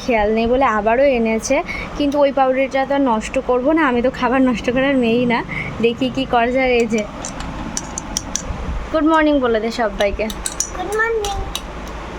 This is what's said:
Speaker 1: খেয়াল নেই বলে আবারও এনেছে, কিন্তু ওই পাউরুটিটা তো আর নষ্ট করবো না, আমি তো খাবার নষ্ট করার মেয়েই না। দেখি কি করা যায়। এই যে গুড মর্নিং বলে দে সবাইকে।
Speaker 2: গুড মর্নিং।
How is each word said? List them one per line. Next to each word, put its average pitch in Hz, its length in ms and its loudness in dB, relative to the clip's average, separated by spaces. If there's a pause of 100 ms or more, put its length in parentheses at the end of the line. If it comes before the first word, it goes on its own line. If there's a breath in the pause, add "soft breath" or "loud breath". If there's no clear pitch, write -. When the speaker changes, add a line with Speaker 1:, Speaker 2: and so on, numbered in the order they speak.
Speaker 1:
খেয়াল 220 280 2
নেই 226 140 2
বলে 254 180 4
আবারও 220 380 2
এনেছে, 240 600 2 (340 loud breath)
কিন্তু 285 220 0
ওই 285 120 4
পাউরুটিটা 269 540 2
তো 262 80 -2
আর 277 80 4
নষ্ট 226 460 0
করবো 247 240 2
না, 320 160 4
আমি 240 140 2
তো 254 100 2
খাবার 254 300 2
নষ্ট 254 280 2
করার 269 280 2
মেয়েই 240 280 2
না। 240 180 0 (380 loud breath)
দেখি 233 280 2
কি 262 160 -2
করা 240 260 2
যায়। 254 200 2
এই 240 140 4
যে 214 180 0 (1900)
গুড 311 100 2
মর্নিং 302 360 4
বলে 233 200 0
দে 226 120 -4
সবাইকে। 202 520 -2 (540)
Speaker 2:
গুড 370 200 -4
মর্নিং। 427 380 0 (840)